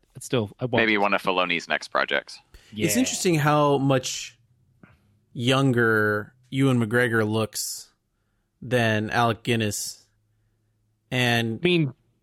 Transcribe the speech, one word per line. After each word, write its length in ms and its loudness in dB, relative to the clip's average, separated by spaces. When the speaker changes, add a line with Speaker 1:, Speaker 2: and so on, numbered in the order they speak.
Speaker 1:
it's 100 -18
still, 320 -2
I 60 -8
want 180 -2
Speaker 2:
Maybe 160 2
one 160 2
of 80 0
Filoni's 460 -2
next 200 -4
projects. 500 -2
Speaker 3:
It's 240 -2
Speaker 1:
Yeah. 40 2
Speaker 3:
interesting 360 0
how 420 2
much 580 -2
younger 1000 2
Ewan 340 2
McGregor 440 2
looks 600 -4
than 480 0
Alec 320 0
Guinness. 640 -4
And 520 0
Speaker 1:
I 40 2
mean, 280 2